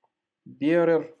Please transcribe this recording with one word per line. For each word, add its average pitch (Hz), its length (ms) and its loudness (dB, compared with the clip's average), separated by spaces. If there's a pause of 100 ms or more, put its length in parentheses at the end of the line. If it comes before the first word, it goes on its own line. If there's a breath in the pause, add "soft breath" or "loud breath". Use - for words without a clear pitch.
(480)
Bearer. 160 720 0